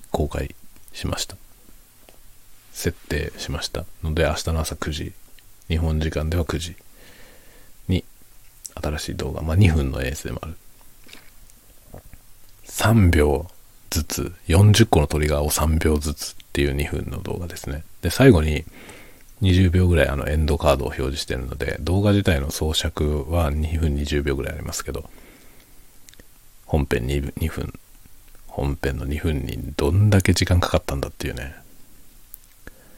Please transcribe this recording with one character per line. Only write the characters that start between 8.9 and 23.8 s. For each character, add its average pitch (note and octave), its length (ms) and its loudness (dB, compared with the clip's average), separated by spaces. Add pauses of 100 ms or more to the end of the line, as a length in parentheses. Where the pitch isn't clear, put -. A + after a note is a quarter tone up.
し - 100 -8
い - 60 -8
動 C2+ 160 -6
画、 - 100 -8
ま D#2+ 120 -2
あ、 - 20 0
二 F#2+ 120 8
分 D2 220 2
の C2 100 -6
演 C2 140 -4
出 - 140 -10
で - 40 -6
も - 100 -8
あ - 40 -10
る。 D#2 100 -12 (2000)
三 G#2+ 460 4
秒 D2 400 2 (400)
ず D#2 140 -2
つ、 - 280 -6 (140)
四 G2+ 260 8
十 G#2+ 140 6
個 - 140 2
の D2 80 2
ト D#2 100 0
リ D2+ 80 2
ガ D2 160 0
ー - 20 0
を D2+ 60 -2
三 D#2+ 300 0
秒 D#2 180 2
ず D2 160 -4
つ - 200 -12
っ - 20 -20 (160)
て C#2+ 100 0
い C#2 80 2
う - 20 -2
二 C#2+ 120 -2
分 D2+ 260 -6
の - 100 -8
動 - 180 -8
画 F2 100 -8
で - 80 -12
す - 120 -12
ね。 D2+ 140 -8 (200)
で、 F2 80 -2
最 C3 200 8
後 E2 120 8
に D#2 220 0 (760)
二 F#2+ 140 4
十 F#2 160 6
秒 F2+ 180 4
ぐ E2+ 80 4
ら C#2 80 4
い - 40 2
あ C2+ 60 -2
の C#2+ 140 -4
エ D2+ 80 -2
ン D#2 100 2
ド D2+ 100 2
カ C#2+ 180 2
ー - 20 4
ド B1+ 80 -4
を - 20 -4
表 - 160 -6
示 C#2 140 -4
し - 80 -8
て - 100 -6
る C2 120 -6
の - 100 -10
で、 - 240 -6
動 F#2 200 0
画 G#2 120 4
自 G2+ 100 4
体 E2 180 2
の C#2+ 120 -4
総 D#2 220 -2
尺 D2+ 540 -2
は E2 220 0
二 D#2 280 -2
分 D2+ 180 0